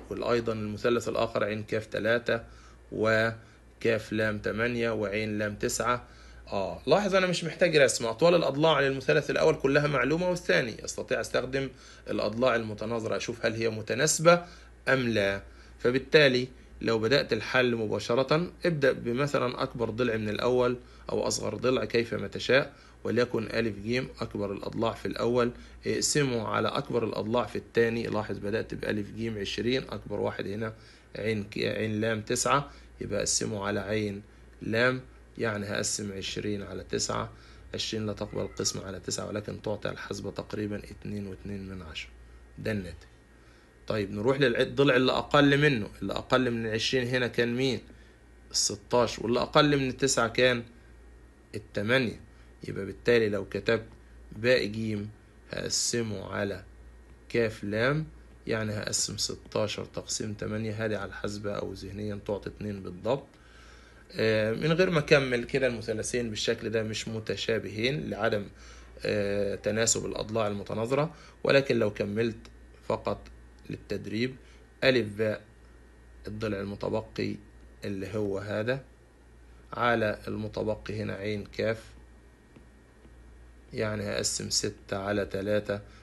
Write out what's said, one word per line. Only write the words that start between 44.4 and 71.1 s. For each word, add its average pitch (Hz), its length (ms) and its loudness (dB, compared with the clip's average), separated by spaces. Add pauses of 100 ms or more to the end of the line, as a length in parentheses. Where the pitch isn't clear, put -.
اللي 127 160 6
أقل 143 460 6
منه، 135 320 4 (120)
اللي 98 120 -2
أقل 127 380 2
من 113 140 -2
العشرين 113 420 0
هنا 123 200 0
كان 120 280 0
مين؟ 127 240 0 (720)
الستاش، - 680 2
واللي 117 200 2
أقل 147 380 6
من 131 120 0
التسعة 123 380 2
كان 123 360 4 (920)
التمانية. 104 640 0 (480)
يبقى 98 180 -6
بالتالي 110 440 4
لو 101 200 -2
كتبت 113 360 0 (460)
باء 120 340 2
جيم 107 440 -4 (420)
هقسمه 95 800 -2
على 101 300 -4 (680)
كاف 113 340 0
لام، 127 420 0 (420)
يعني 110 260 0
هقسم - 440 -2
ستاشر - 680 -4
تقسيم 107 480 -8
تمانية، 107 520 -4
هذه 107 120 0
على 95 120 -8
الحسبة 101 420 -6
أو 98 220 -6
ذهنيًا 101 540 -8
تعطي 101 220 -4
اتنين 101 340 -8
بالضبط. 98 440 -4 (840)
آه، 110 400 2
من 151 200 0
غير 185 180 4
ما 165 100 4
أكمل 131 440 4
كده 131 240 0
المثلثين 113 640 -2
بالشكل 110 400 -2
ده 110 140 0
مش 110 240 -4
متشابهين 110 1040 -2
لعدم، 101 380 0 (580)
آه، 101 500 0
تناسب 107 500 0
الأضلاع 107 420 -2
المتناظرة، 110 680 -2 (280)